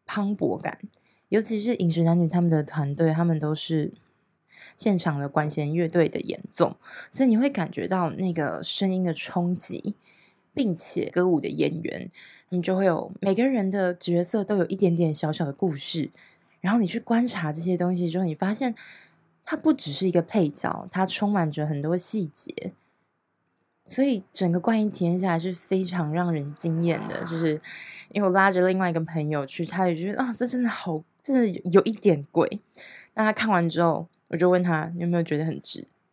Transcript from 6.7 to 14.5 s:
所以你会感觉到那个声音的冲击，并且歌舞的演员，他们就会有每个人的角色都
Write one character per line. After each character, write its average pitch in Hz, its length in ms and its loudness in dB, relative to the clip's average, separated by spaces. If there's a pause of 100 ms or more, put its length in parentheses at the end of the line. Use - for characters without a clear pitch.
所 - 160 2
以 254 40 6
你 220 60 6
会 262 140 4
感 196 220 -4
觉 - 160 -6
到 180 240 0
那 185 200 -2
个 147 320 -2
声 190 300 0
音 185 100 0
的 170 100 0
冲 175 420 -2
击， - 400 -6 (580)
并 226 200 0
且 - 360 -4
歌 180 180 2
舞 170 140 4
的 - 80 -4
演 156 320 -2
员， - 280 -8 (400)
他 180 60 -4
们 180 80 -2
就 185 140 0
会 190 80 2
有 - 340 0
每 190 160 0
个 240 120 2
人 220 220 0
的 185 260 0
角 175 280 0
色 202 200 -2
都 208 140 -2